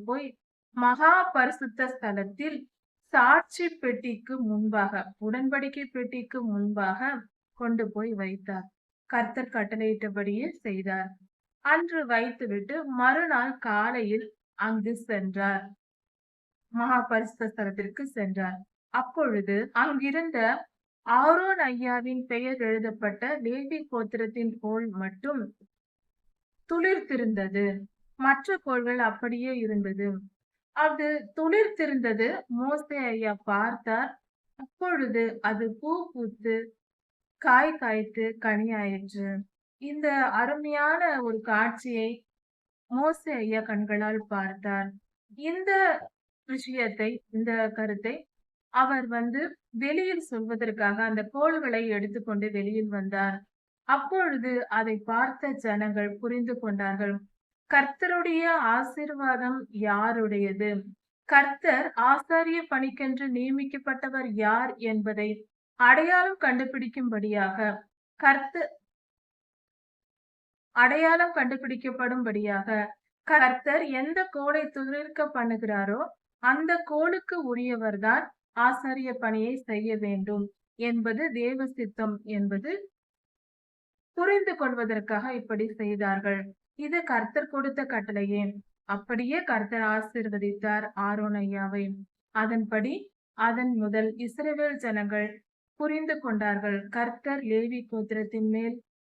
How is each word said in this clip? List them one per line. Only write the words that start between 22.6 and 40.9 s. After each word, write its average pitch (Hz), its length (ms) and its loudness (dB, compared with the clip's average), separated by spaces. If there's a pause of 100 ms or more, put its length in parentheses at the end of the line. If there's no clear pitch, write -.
எழுதப்பட்ட 220 600 -2 (160)
லேவி 277 320 -4 (140)
கோத்திரத்தின் 226 600 -2 (100)
கோல் 220 240 -2 (160)
மட்டும் 254 380 -4 (1300)
துளிர்த்திருந்தது. 240 960 0 (600)
மற்ற 277 400 2
கோள்கள் 247 420 0
அப்படியே 240 460 -4 (100)
இருந்தது. 202 460 -2 (640)
அது 302 320 2 (300)
துளிர்த்திருந்தது. 294 920 2 (300)
மோசே 294 380 -2 (160)
ஐயா 220 200 -2 (160)
பார்த்தார். 233 600 0 (540)
அப்பொழுது 262 600 0 (260)
அது 220 160 -2 (140)
பூ 302 120 -2 (200)
பூத்து, 226 440 -4 (840)
காய் 285 400 6
காய்த்து, 220 440 -2 (200)
கனியாயிற்று. 202 840 -2 (520)
இந்த 294 260 -2 (320)
அருமையான 294 640 0 (240)